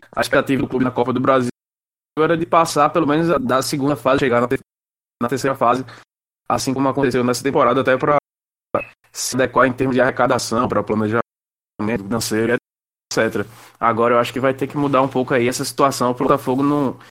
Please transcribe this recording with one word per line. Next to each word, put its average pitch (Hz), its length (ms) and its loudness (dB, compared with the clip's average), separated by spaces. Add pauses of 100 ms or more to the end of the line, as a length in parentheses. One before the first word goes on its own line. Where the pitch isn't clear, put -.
(160)
a - 60 -2
expectativa 131 400 0
do - 60 -2
clube 127 180 0
na 123 60 -2
Copa 123 220 0
do 123 60 -2
Brasil 127 300 2 (720)
era 160 180 2
de 165 80 -4
passar 160 440 2
pelo 160 180 0
menos 156 200 2 (160)
da 127 180 0
segunda 143 340 -2
fase, 135 240 0
chegar 120 220 2
na 123 60 0
ter-, 131 120 -2 (640)
na 120 60 -2
terceira 135 280 -2
fase, 127 280 2 (640)
assim 120 260 -2
como 135 140 0
aconteceu 131 360 0
nessa 123 200 -2
temporada, 135 380 2
até 131 160 2
pra 147 200 2 (920)
se - 240 -8
adequar 127 320 2
em 127 60 -2
termos 131 220 -2
de 127 60 4
arrecadação, 117 680 0
pra 101 160 0
planejamento 107 400 0 (800)
financeiro, 113 500 -2
et 123 60 0 (540)
cetera. 110 320 0 (340)
Agora 117 360 2
eu 120 40 4
acho 120 120 0
que 131 80 -6
vai 135 140 2
ter 131 140 -6
que 147 100 -8
mudar 139 240 2
um 135 80 2
pouco 127 240 -2
aí 123 140 2
essa 131 180 -4
situação 127 480 0
pro 135 140 -2
Botafogo 131 340 0
não 143 380 0 (120)